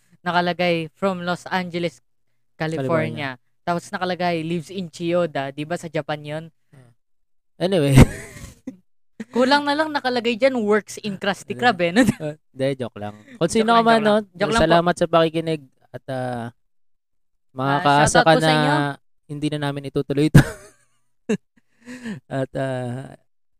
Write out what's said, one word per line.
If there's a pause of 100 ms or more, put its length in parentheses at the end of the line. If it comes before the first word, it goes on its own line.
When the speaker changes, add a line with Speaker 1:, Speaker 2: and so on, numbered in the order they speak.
(200)
Speaker 1:
nakalagay,
"From
Los
Angeles, (560)
California."
Speaker 2:
California. (340)
Speaker 1:
Tapos
nakalagay,
"Lives
in
Chiyoda."
Di
ba
sa
Japan
yun? (260)
Speaker 2:
Ah. (680)
Anyway.
<laughs> (1300)
Speaker 1:
Kulang
na
lang
nakalagay
dyan,
"Works
in
Krusty
Krab,"
eh.
<laughs>
Speaker 2:
Uh, (120)
de,
joke
lang. (180)
Kung
Speaker 1:
Joke
Speaker 2:
sino
Speaker 1:
lang,
Speaker 2:
ka
man,
Speaker 1:
joke
lang.
Speaker 2:
no? (160)
Speaker 1:
Joke
lang
po.
Speaker 2:
Salamat
sa
pakikinig. (280)
At,
ah, (1040)
makakaasa
Speaker 1:
Ah,
shoutout
Speaker 2:
ka
Speaker 1:
po
sa
Speaker 2:
na
Speaker 1:
inyo. (540)
Speaker 2:
hindi
na
namin
itutuloy
ito.
<laughs>
At,
ah, (460)